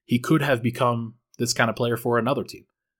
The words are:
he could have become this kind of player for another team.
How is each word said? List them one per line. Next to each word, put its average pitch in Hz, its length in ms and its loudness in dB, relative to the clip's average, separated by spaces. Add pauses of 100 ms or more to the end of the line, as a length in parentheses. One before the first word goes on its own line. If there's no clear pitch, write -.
he 120 140 2
could 147 240 2
have 135 200 2
become 117 520 -2 (240)
this 120 160 -2
kind 117 160 2
of 107 60 -4
player 120 200 0
for 120 220 0
another 120 240 0
team. - 240 -14 (340)